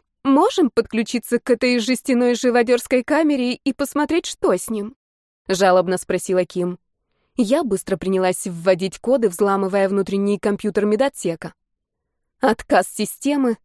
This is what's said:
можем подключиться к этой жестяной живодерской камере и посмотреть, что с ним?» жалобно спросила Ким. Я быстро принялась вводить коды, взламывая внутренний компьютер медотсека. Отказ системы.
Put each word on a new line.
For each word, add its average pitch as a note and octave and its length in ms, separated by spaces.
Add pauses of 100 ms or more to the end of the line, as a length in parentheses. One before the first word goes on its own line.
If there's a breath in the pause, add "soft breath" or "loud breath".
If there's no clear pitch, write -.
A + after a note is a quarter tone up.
(240)
можем D#4 460
подключиться A#3 680
к - 100
этой B3 300
жестяной B3 560
живодерской A#3+ 680
камере D4 520
и - 180
посмотреть, D4 540
что - 260
с - 160
ним?» A3 260 (520)
жалобно F#3 500
спросила F3+ 480
Ким. F3+ 320 (580)
Я C4 280
быстро F#3+ 340
принялась F#3 480
вводить F#3 540
коды, A#3 280
взламывая G3 600
внутренний G3 480
компьютер G3+ 480
медотсека. G#3 720 (840)
Отказ A3 480
системы. B3+ 760